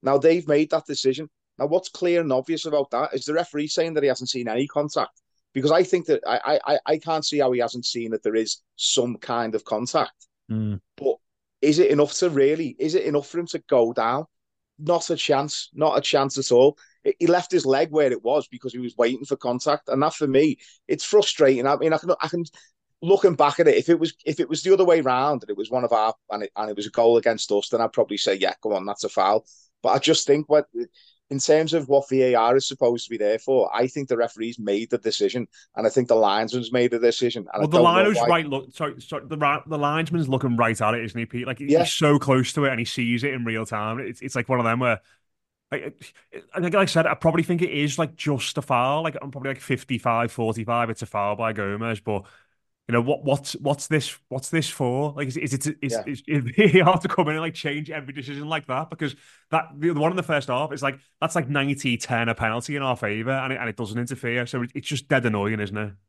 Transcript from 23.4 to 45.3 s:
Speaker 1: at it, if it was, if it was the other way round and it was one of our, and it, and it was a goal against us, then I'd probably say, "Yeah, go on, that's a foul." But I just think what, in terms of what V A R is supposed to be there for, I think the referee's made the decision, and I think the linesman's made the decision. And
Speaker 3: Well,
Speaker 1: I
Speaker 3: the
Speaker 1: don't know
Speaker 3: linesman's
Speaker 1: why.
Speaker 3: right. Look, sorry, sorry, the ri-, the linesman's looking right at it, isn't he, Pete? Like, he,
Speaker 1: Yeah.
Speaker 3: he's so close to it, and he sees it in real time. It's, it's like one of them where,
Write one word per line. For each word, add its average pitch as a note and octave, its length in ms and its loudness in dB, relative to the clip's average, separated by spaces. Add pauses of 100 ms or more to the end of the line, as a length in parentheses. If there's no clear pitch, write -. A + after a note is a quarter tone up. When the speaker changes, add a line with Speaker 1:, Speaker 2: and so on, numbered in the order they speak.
Speaker 1:
at E3 80 6
it, D3 80 6
if E3 140 0
it E3+ 100 6
was, E3 160 -2 (100)
if D3 140 -4
it F3 100 0
was D#3 140 -4
the F#3+ 100 4
other F#3+ 120 6
way E3 160 6
round C3 420 0
and G#2 60 -18
it G2+ 80 -4
was G#2+ 120 -8
one B2 140 0
of A#2 80 0
our, A2 240 2 (160)
and G#2 120 -4
it, - 120 -10
and G#2+ 160 -6
it G2+ 40 -6
was G2+ 120 -6
a - 40 -12
goal A#2 260 6
against A2+ 340 0
us, G2+ 180 0
then A#2 120 0
I'd A2+ 120 -2
probably G#2 240 0
say, G2 180 0
"Yeah, F#2+ 260 0
go G#2+ 120 -4
on, F#2+ 120 -4
that's G2+ 180 -8
a G2+ 60 -6
foul." G2+ 360 0 (380)
But G#2+ 60 2
I B2 100 2
just - 280 2
think D3 200 2
what, D3+ 200 4 (640)
in C#3 80 -4
terms D#3 340 2
of D3+ 140 0
what C#3 220 4
V C3 120 2
A B2+ 140 4
R A#2 220 4
is C3+ 100 0
supposed A#2+ 380 0
to - 40 -20
be A2+ 80 -8
there G#2 220 2
for, B2+ 340 2
I B2 140 0
think C#3 200 -6
the A#2+ 100 0
referee's A#2 420 -4
made G#2 320 -2
the A#2+ 80 -2
decision, G#2+ 480 -2 (280)
and A2 120 0
I - 20 6
think B2 200 0
the A#2 60 6
linesman's A2 560 0
made B2 200 2
the A#2 80 -2
decision. A#2 520 0
And G#2 100 -2
Speaker 3:
Well, - 20 2
Speaker 1:
I - 20 2
Speaker 3:
the D3 60 0
Speaker 1:
don't E3 120 4
know E3+ 60 6 (140)
Speaker 3:
linesman's G#3 140 2
Speaker 1:
why. A#2 100 2
Speaker 3:
right. E3 180 2
Look, C3+ 300 -8
sorry, D3 260 -8
sorry, D3 240 -12
the D3+ 120 -10
ri-, D3 280 0
the D3+ 140 -6
linesman's D#3 500 -2
looking C3 260 0
right A2+ 240 2
at A2 140 0
it, A#2 100 -4
isn't A#2 160 -8
he, A#2 60 -4
Pete? B2 220 -10
Like, B2+ 100 -8
he, C#3+ 140 -2
Speaker 1:
Yeah. D#3 80 6
Speaker 3:
he's E3+ 140 2
so D3 260 4
close C3 340 2
to D3 120 0
it, C#3 40 2
and B2+ 80 -2
he A#2 80 -4
sees A#2+ 380 -2
it C#3+ 100 -2
in B2 120 -6
real A2+ 200 -4
time. A2 340 -4
It's, A#2+ 220 -12
it's - 140 -10
like D3+ 120 -4
one C3 120 0
of E3 60 0
them B2 140 0
where, A#2+ 200 0 (720)